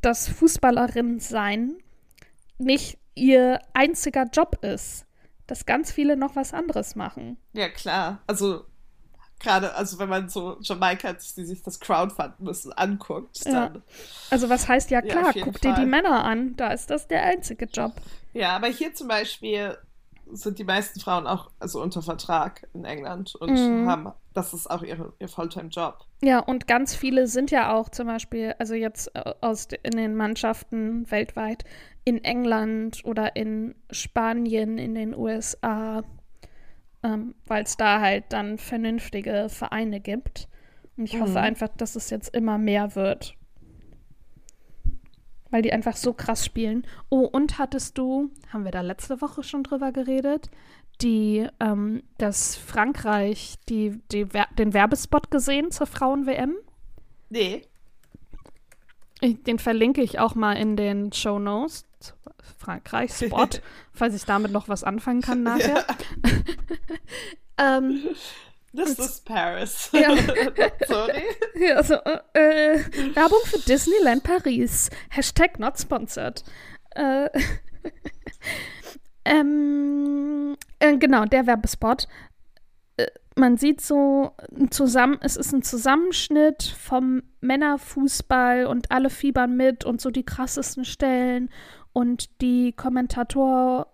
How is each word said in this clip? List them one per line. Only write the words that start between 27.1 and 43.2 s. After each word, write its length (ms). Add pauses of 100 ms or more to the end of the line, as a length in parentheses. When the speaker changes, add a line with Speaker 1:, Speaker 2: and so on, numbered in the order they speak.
Speaker 1:
sind 220
ja 220
auch 160
zum 200
Beispiel, 500
also 160
jetzt, 420
äh, 240
aus 280
de-, 140
in 140
den 200
Mannschaften 960
weltweit, 540 (400)
in 200
England 840
oder 300
in 380 (160)
Spanien, 840
in 180
den 200
U 140
S 340
A, 400 (1000)
ähm, 320 (120)
weil's 320
da 220
halt 300
dann 280
vernünftige 880
Vereine 520
gibt. 480 (500)
Und 60
ich 160
hoffe 120
Speaker 2:
Mhm. 60
Speaker 1:
einfach, 300
dass 280
es 140
jetzt 240
immer 240
mehr 380
wird. 380 (2250)